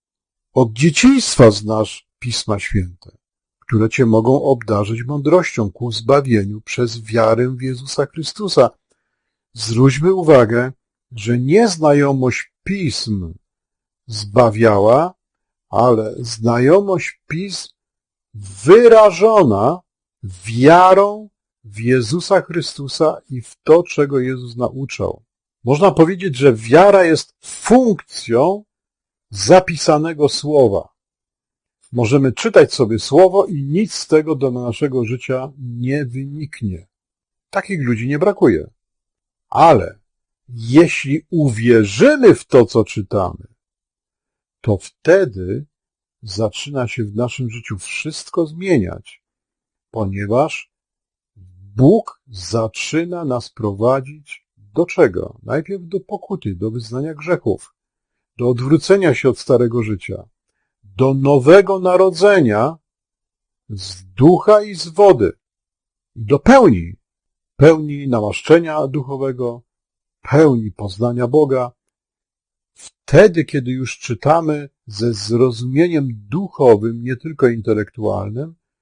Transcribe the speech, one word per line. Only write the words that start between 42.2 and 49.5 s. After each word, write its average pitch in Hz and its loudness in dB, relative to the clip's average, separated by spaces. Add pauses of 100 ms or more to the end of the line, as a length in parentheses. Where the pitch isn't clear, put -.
w - -6
to, 123 4
co 113 0
czytamy, 95 -6 (1120)
to 104 -2
wtedy 127 -2 (560)
zaczyna 113 -8
się 117 -8
w 101 -12
naszym 120 -6
życiu 113 -14
wszystko - -8
zmieniać, 151 -6 (680)